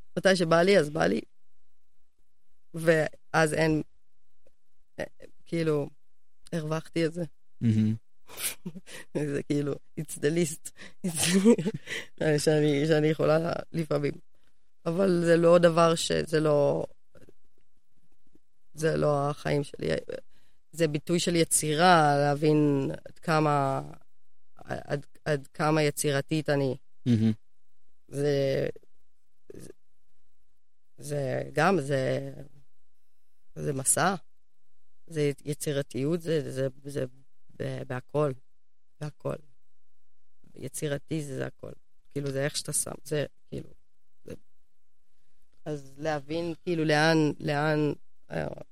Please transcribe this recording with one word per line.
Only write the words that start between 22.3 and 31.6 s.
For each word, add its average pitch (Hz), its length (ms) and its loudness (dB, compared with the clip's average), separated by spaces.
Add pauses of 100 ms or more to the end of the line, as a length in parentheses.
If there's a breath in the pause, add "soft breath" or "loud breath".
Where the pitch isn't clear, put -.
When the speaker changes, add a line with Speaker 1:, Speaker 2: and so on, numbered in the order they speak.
Speaker 1:
עד - 100 -16
כמה... 147 640 2 (840)
עד, - 420 -4 (180)
עד 147 300 0
כמה 156 280 4
יצירתית 147 680 0
אני. 139 260 2 (300)
Speaker 2:
מהמם. 113 260 6 (760)
Speaker 1:
זה, 139 580 2 (840)
זה, - 160 -14 (1300)
זה 135 440 -2 (100)
גם, 160 280 4